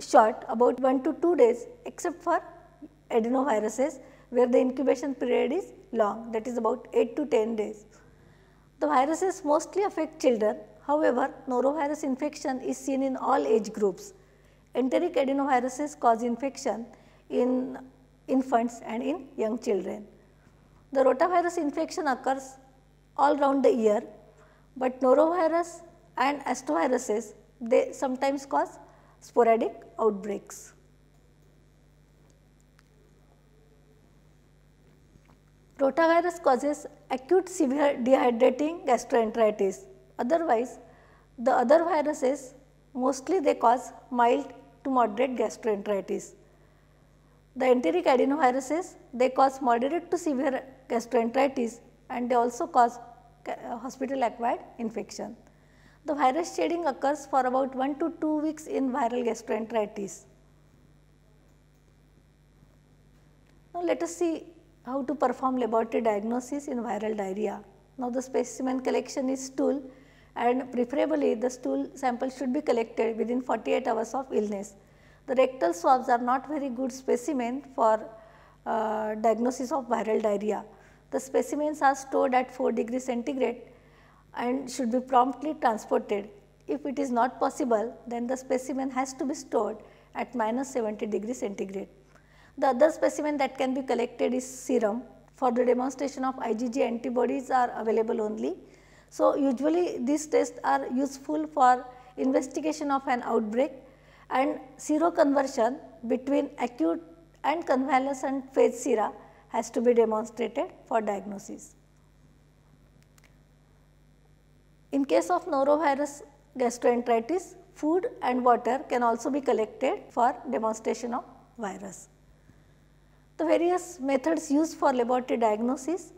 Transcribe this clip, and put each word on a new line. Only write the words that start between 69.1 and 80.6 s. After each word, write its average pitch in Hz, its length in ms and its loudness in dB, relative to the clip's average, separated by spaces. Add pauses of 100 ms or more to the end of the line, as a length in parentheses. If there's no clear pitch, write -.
is 269 180 -4
stool 269 360 -2 (540)
and 247 340 0
preferably 277 640 0
the 240 160 -2
stool 277 440 -4
sample 254 360 -2
should 262 220 -4
be 294 80 0
collected 240 560 0
within 233 240 -2
forty-eight 254 480 -2
hours 240 260 -4
of 262 180 -6
illness. 208 420 -2 (520)
The 269 80 -2
rectal 262 400 2
swabs 262 340 2
are 240 100 4
not 247 280 0
very 277 220 -4
good 254 240 -4
specimen 247 720 -2 (100)
for, 220 260 4 (640)
uh, 220 520 -2
diagnosis 233 560 0
of 269 160 -2
viral 220 340 0
diarrhea. 202 420 0 (460)